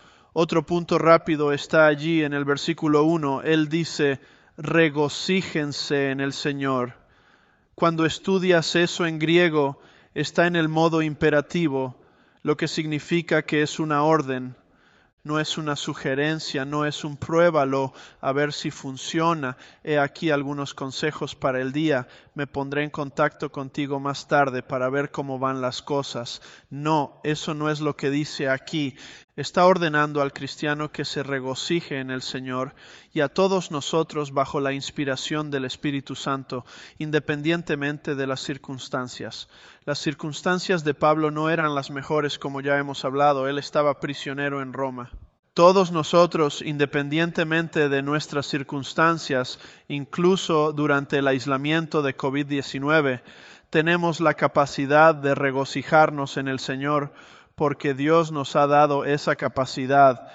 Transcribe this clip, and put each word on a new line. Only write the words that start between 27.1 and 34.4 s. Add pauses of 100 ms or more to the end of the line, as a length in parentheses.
eso
no
es
lo
que
dice
aquí. (380)
Está
ordenando
al
cristiano
que
se
regocije
en
el
Señor (380)
y
a
todos
nosotros
bajo